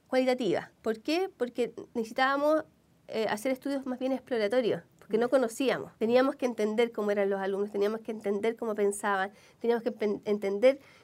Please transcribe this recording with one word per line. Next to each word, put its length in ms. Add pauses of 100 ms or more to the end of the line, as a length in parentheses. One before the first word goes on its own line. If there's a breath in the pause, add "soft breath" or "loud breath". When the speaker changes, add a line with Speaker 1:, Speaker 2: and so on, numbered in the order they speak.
Speaker 1:
cualitativa. 640 (100)
¿Por 180
qué? 380
Porque 360 (200)
necesitábamos, 720 (440)
eh, 220
hacer 220
estudios 340
más 140
bien 120
exploratorios, 720 (160)
porque 180
no 100
Speaker 2:
Ya. 20
Speaker 1:
conocíamos. 680
Teníamos 380
que 100
entender 460
cómo 200
eran 180
los 100
alumnos, 320
teníamos 300
que 100
entender 440
cómo 200
pensaban, 560 (280 loud breath)
teníamos 240
que 80
pen-, 340
entender 540 (240 loud breath)